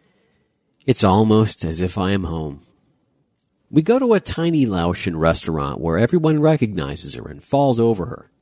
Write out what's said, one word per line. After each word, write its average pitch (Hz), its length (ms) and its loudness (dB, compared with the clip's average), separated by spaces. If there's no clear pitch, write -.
It's 127 180 2
almost 107 640 4
as 80 160 -4
if 90 160 -4
I 95 140 -2
am 98 120 -2
home. 78 380 -8
We 151 100 2
go 220 180 2
to 247 140 2
a 196 60 4
tiny 165 460 0
Laotian 87 520 -2
restaurant 78 640 -2
where 82 160 -2
everyone 156 420 2
recognizes 107 760 -2
her - 120 -14
and - 160 -16
falls 139 360 0
over 113 260 0
her, - 260 -16